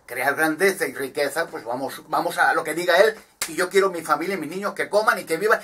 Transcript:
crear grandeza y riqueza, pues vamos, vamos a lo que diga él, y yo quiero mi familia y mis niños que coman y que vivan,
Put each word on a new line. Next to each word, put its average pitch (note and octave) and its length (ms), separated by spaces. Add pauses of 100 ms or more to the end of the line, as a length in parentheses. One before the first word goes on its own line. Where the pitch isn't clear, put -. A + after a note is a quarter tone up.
crear B2+ 280
grandeza D#3+ 520
y C3 80
riqueza, C#3 520
pues D#3+ 180
vamos, B2+ 440
vamos - 280
a D#3+ 160
lo E3 100
que D3+ 120
diga F3 240
él, A3 180 (320)
y D#3+ 60
yo F3+ 160
quiero F#3+ 200
mi E3 120
familia D#3+ 320
y F3+ 40
mis D3 120
niños G3 240
que D#3 160
coman A3 280
y - 60
que E3 140
vivan, G#3+ 260